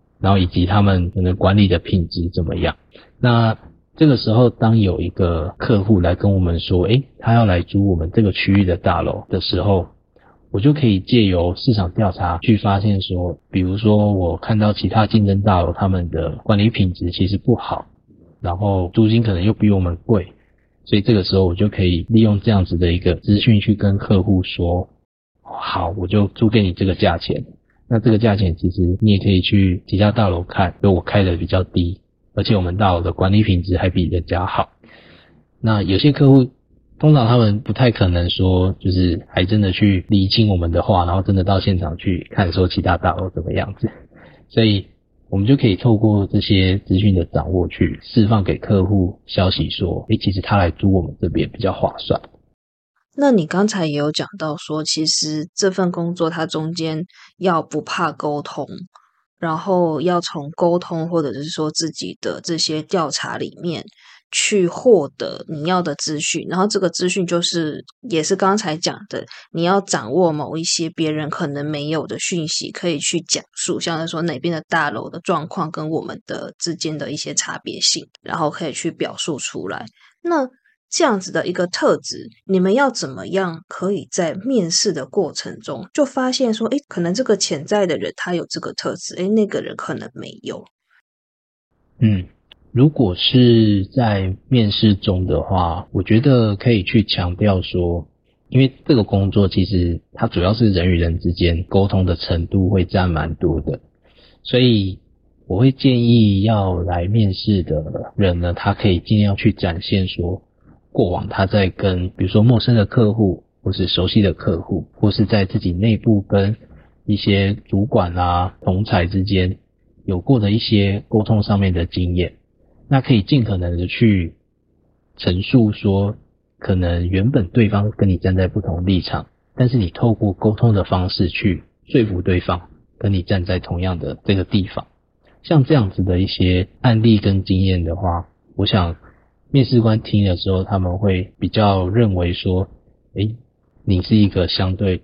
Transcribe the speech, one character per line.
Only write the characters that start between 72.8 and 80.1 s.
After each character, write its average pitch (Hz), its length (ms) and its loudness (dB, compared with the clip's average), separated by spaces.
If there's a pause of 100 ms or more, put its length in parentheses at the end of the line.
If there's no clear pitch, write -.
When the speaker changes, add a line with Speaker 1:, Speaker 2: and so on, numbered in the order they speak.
Speaker 2:
以 156 100 -2
去 - 220 -4
讲 151 240 -6 (100)
述， - 260 -6
像 165 200 -6
是 165 60 -6
说 165 160 -6
哪 160 160 -4
边 175 160 -4
的 156 140 -8
大 156 220 -2
楼 - 200 -10
的 170 100 -16
状 160 260 -4
况 160 240 -8
跟 156 200 -8
我 160 100 -4
们 - 260 -12
的 - 320 -12
之 170 160 -6
间 156 220 -8
的 - 140 -8
一 151 60 -8
些 151 180 -10
差 - 240 -6
别 - 220 -12
性， - 260 -2 (160)
然 - 160 -8
后 156 100 -2
可 147 200 -8
以 131 40 -8
去 - 180 -8
表 131 280 -8
述 156 180 -6
出 - 320 -10
来。 - 160 -10 (380)